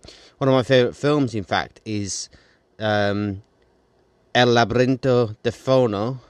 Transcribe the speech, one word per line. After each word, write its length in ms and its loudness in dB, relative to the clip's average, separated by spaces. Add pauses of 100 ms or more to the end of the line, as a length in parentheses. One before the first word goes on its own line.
(360)
one 100 -4
of 60 2
my 100 2
favourite 320 2
films, 400 -2
in 80 -4
fact, 440 -4
is, 420 -6 (500)
um, 640 -2 (920)
El 140 4
Laberinto 920 0
de 80 -2
Fauno, 680 -2 (120)